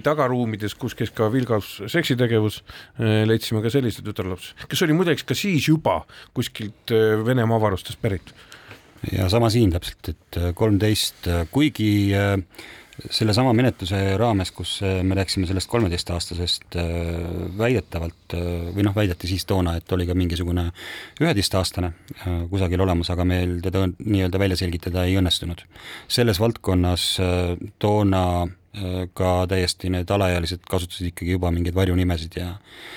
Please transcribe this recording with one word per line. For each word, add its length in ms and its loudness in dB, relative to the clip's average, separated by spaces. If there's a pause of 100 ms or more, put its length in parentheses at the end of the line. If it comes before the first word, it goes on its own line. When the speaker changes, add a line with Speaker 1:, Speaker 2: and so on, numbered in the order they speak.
Speaker 1:
tagaruumides, 760 0
kus 160 -6
käis 160 -4
ka 160 2
vilgas 460 0 (180)
seksitegevus, 720 2 (340)
äh, 320 2
leidsime 320 2
ka 160 -2
sellise 240 0
tütarlapse, 640 -8
kes 240 0
oli 80 6
muideks 320 0
ka 80 0
siis 320 0
juba 380 2 (260)
kuskilt, 560 -8
äh, 320 4
Venemaa 400 2
avarustest 400 -2
pärit. 320 -4 (680)
Speaker 2:
Ja 320 0
sama 160 4
siin 240 4
täpselt, 400 -6
et, 240 -12
äh, 160 0
kolmteist, 720 0
äh, 240 0
kuigi, 640 2
äh, 240 2 (720)
sellesama 480 2
menetluse 400 0 (240)
raames, 320 2
kus, 220 -8 (100)
äh, 160 0
me 160 2
rääkisime 320 0
sellest 240 -2
kolmeteistaastasest, 1040 -2
äh, 80 -2 (720)
väidetavalt, 800 -2
äh, 400 -4
või 80 2
noh, 80 2
väideti 400 0
siis 160 -4
toona, 320 2
et 160 -2
oli 80 0
ka 160 0
mingisugune 460 0 (500)
üheteistaastane, 800 0 (260)
äh, 100 -4 (220)
kusagil 320 2
olemas, 240 2
aga 160 0
meil 400 0
teda 220 0
õn-, 180 -4
nii-öelda 400 2
välja 160 0
selgitada 480 -2
ei 80 2
õnnestunud. 480 0 (400)
Selles 400 2
valdkonnas, 640 2 (140)
äh, 320 0 (240)
toona, 440 4 (520)
äh, 280 -4 (120)
ka 320 2
täiesti 480 -2
need 160 -2
alaealised 560 0
kasutasid 460 -4
ikkagi 260 -2
juba 100 0
mingeid 240 0
varjunimesid 640 0
ja, 160 -6 (440)